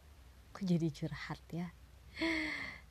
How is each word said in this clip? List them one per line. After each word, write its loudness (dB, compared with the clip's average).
Aku -12
jadi 8
curhat -2
ya. -2